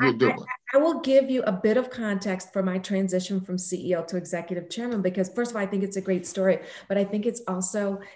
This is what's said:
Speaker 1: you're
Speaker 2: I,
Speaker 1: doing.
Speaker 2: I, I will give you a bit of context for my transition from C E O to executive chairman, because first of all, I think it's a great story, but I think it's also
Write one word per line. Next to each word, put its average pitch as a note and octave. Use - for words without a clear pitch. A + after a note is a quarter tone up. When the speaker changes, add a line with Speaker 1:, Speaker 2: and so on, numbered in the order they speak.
Speaker 1:
you're -
Speaker 2:
I, -
Speaker 1:
doing. -
Speaker 2:
I, -
I C#4+
will D#4
give C4+
you B3+
a G#3
bit G#3+
of B3
context G3
for G3
my F#3
transition F#3+
from F#3
C -
E F3+
O E3
to -
executive F3
chairman, A#3
because F#3
first A#3+
of A3+
all, G3+
I G3
think G3
it's G3
a F#3+
great F#3
story, F#3
but G3
I G3+
think G#3+
it's -
also G3